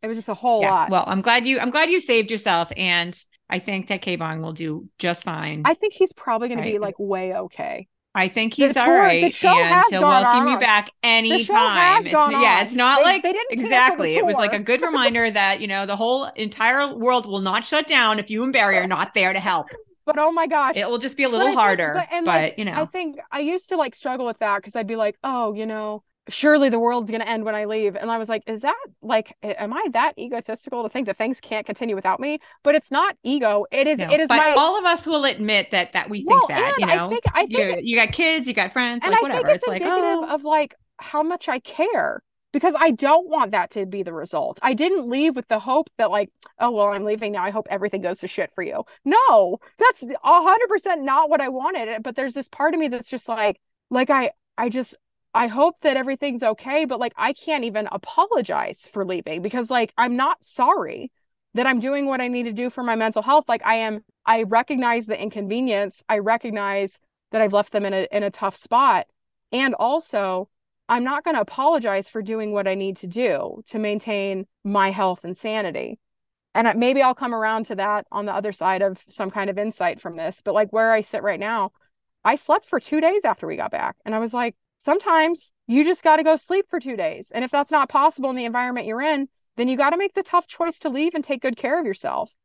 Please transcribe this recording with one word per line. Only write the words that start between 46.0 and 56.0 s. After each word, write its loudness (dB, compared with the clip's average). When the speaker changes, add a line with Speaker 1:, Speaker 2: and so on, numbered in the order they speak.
Speaker 1:
like, -2
"Oh, 0
well, 2
I'm -4
leaving -4
now. -4
I -4
hope -6
everything -4
goes -6
to -10
shit -6
for -6
you." -6
No, 4
that's 4
a 4
hundred 4
percent 0
not 2
what 4
I -2
wanted. -6
But -10
there's -6
this -10
part 0
of 0
me 0
that's -8
just -10
like, -2
like, 0
I, 2
I -2
just, -6
I 2
hope 2
that 2
everything's -4